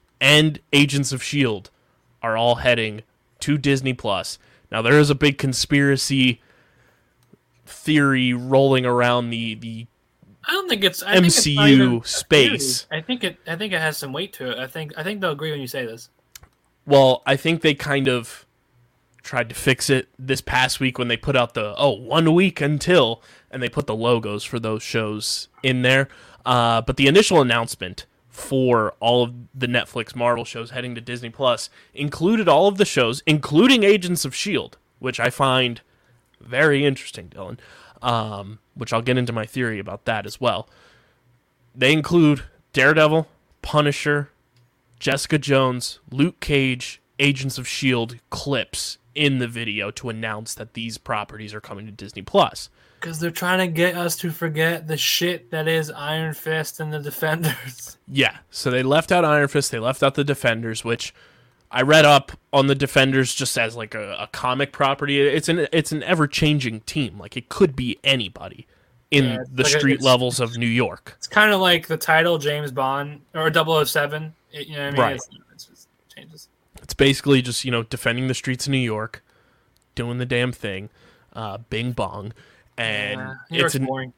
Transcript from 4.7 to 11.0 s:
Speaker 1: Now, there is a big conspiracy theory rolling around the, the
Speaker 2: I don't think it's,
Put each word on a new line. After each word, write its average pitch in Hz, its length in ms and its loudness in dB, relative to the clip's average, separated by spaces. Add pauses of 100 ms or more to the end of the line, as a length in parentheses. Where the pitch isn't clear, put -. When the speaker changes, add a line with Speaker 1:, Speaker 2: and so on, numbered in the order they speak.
Speaker 1:
Now, 110 80 -2
there 123 180 6
is 147 120 6
a 143 40 4
big 139 220 0
conspiracy 135 1040 2 (1300)
theory 139 680 2
rolling 131 540 4
around 123 420 2
the, 113 280 -4
the 113 300 -12 (600)
Speaker 2:
I 294 60 -4
don't 370 180 -4
think 208 140 -2
it's, - 180 0